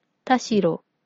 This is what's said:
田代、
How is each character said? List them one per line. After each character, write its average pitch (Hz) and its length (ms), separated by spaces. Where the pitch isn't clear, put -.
田 254 140
代、 185 440